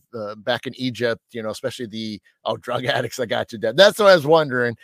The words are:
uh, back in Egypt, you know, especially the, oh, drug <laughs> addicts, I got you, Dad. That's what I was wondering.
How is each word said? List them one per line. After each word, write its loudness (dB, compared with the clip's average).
uh, -8
back -4
in -10
Egypt, -2
you -10
know, -6
especially -8
the, -8
oh, -4
drug -6
<laughs> 0
addicts, -4
I -2
got -4
you, -10
Dad. -2
That's 6
what 6
I 10
was 0
wondering. 2